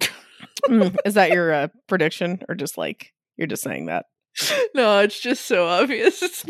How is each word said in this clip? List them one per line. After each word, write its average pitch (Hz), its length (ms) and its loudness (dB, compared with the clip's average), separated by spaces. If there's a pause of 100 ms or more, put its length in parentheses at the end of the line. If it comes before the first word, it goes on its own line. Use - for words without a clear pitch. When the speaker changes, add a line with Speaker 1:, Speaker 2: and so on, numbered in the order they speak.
Speaker 1:
<laughs> - 80 -2 (600)
Speaker 2:
Mm, 196 260 4 (100)
is 202 100 0
that 180 160 4
your, 165 220 2
uh, 147 140 0 (200)
prediction, 175 600 -2
or 170 60 -6
just, - 220 -8
like, - 360 -8 (240)
you're 165 100 -4
just - 160 -6
saying 78 240 -8
that? 82 180 -4 (680)
Speaker 1:
No, 214 240 4
it's 208 200 2
just - 260 -4
so 180 220 2
obvious. 226 540 0
<laughs> - 20 -2
It's - 260 -8